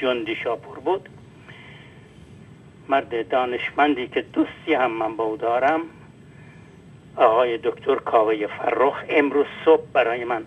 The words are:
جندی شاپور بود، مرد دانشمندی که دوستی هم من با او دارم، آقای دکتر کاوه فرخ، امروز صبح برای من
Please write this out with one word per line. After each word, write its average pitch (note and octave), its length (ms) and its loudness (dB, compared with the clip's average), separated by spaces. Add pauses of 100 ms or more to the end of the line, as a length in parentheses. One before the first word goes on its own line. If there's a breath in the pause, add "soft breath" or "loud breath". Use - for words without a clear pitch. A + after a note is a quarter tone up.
جندی A#2+ 360 -2
شاپور - 420 -8
بود، F#3 300 -4 (1800 loud breath)
مرد B2+ 400 -2
دانشمندی B2+ 800 -2
که E3 140 -2
دوستی - 520 -4
هم B2+ 160 2
من A2+ 260 -4
با A2 80 -2
او A2 120 -4
دارم، B2+ 440 0 (1400 loud breath)
آقای A#2 420 4
دکتر A#2+ 360 -2
کاوه A2 520 2
فرخ، - 600 -2
امروز C#3+ 380 2 (180)
صبح D#3+ 280 6
برای A#2+ 320 0
من A#2 220 -4